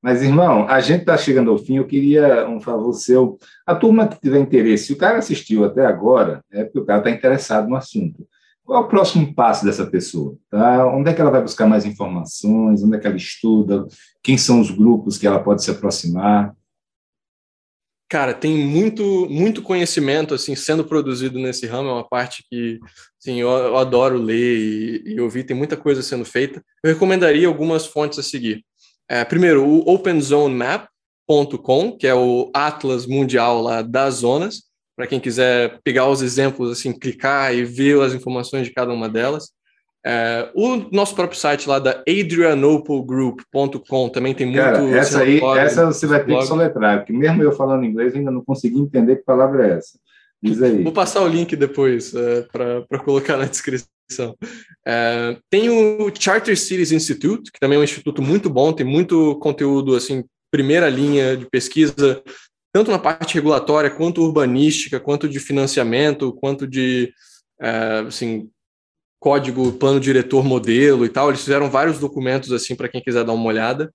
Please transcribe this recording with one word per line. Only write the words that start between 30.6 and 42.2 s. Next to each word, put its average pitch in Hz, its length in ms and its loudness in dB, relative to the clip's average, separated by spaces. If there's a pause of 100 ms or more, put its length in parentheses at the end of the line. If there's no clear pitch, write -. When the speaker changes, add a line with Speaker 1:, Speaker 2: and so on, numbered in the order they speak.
Speaker 2:
ponto 143 300 2
com, 180 400 0
que 139 100 -2
é 131 80 4
o 123 380 2
atlas 139 520 -2
mundial 120 560 0
lá 117 200 -2
das 127 340 -2
zonas, 139 480 -2 (320)
pra 123 120 -8
quem 131 120 -4
quiser 123 640 0
pegar 131 240 2
os 135 140 2
exemplos, 131 500 -2
assim, 120 220 -8
clicar 135 600 -2
e 123 120 0
ver 139 340 2
as 135 140 2
informações 127 520 -6
de 120 60 -14
cada 123 220 -4
uma 113 160 -6
delas. 131 420 -4 (540)
É, 117 480 -2
o 240 240 0 (140)
nosso 202 240 -2
próprio 175 240 -4
site 143 280 -2
lá 139 120 2
da 131 280 -2
adrianople 156 960 2